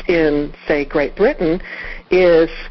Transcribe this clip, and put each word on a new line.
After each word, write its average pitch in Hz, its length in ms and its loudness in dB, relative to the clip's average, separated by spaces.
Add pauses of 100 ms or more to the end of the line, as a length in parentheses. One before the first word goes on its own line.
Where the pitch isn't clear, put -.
in, 151 440 0 (140)
say, 147 180 0
Great 143 300 -2
Britain 190 460 0 (500)
is 170 400 4 (200)